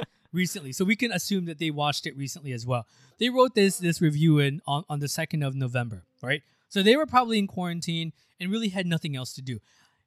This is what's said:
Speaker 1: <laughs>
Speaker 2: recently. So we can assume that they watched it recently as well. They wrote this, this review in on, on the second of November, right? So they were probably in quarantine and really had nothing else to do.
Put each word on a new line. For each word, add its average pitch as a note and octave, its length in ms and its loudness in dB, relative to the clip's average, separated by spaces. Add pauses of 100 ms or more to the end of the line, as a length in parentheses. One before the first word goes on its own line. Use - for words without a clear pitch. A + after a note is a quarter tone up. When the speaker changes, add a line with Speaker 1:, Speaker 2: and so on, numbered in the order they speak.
(160)
Speaker 1:
<laughs> - 160 -20
Speaker 2:
recently. E3 400 -4
So F#3 140 -2
we G#3+ 100 4
can A#3 160 -2
assume F#3 340 -2
that E3 140 -10
they E3 120 -2
watched D3 360 -2
it C#3 100 -8
recently C#3 360 -8
as A#2 120 -8
well. A#2+ 220 -2 (320)
They A#3 100 2
wrote B3+ 240 4
this, G3 240 4
this E3+ 240 0
review D3+ 380 6
in C#3+ 260 0
on, C#3+ 240 -2
on D3 100 -4
the C#3+ 80 -4
second D#3+ 360 -4
of C3+ 120 -4
November, A#2+ 480 -4 (180)
right? C#3 200 -4 (280)
So G3+ 120 -2
they A3 140 8
were D#4 100 2
probably A#3+ 320 4
in G3+ 100 2
quarantine E3+ 680 -4 (260)
and F3+ 100 -6
really A3 200 -2
had F#3 180 -2
nothing D#3+ 280 -2
else B2+ 180 -8
to - 80 -14
do. B2+ 180 -8 (480)